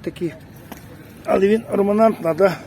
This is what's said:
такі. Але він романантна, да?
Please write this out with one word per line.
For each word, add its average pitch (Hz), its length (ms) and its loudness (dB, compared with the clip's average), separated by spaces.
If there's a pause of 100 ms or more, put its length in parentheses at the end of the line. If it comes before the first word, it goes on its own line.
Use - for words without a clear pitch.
такі. 170 320 -8 (920)
Але 196 220 2
він 220 240 2
романантна, 202 640 2
да? 175 340 2